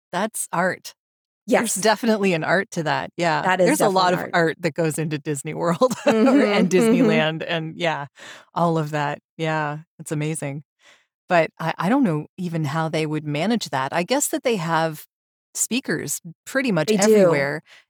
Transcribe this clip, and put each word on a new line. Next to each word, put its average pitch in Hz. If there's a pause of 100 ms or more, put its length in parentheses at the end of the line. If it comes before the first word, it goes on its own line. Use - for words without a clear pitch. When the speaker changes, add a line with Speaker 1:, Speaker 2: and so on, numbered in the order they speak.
(120)
Speaker 1:
that's 202
art. 175 (540)
Speaker 2:
Yes. 247
Speaker 1:
There's 185
definitely 214
an 160
art 185
to 170
that. 139
Yeah. 156
Speaker 2:
That 185
is 185
Speaker 1:
There's 285
a 226
lot 185
of 175
Speaker 2:
definitely 180
art. 165
Speaker 1:
art -
that 170
goes 160
into 156
Disney 151
World 170 (220)
<laughs> -
Speaker 2:
Mm-hmm, 226
Speaker 1:
and 202
Speaker 2:
mm-hmm. 180
Speaker 1:
Disneyland 160
and, 160
yeah, 151 (480)
all 170
of 151
that. 147 (180)
Yeah, 156 (200)
it's 165
amazing. 151 (680)
But 170 (100)
I, 160
I 170
don't 277
know 156 (120)
even 165
how 160
they 156
would 151
manage 165
that. 135
I 170
guess 262
that 320
they 240
have 160 (480)
speakers - (280)
pretty 262
much 156
Speaker 2:
They 214
do. 190
Speaker 1:
everywhere. 160 (280)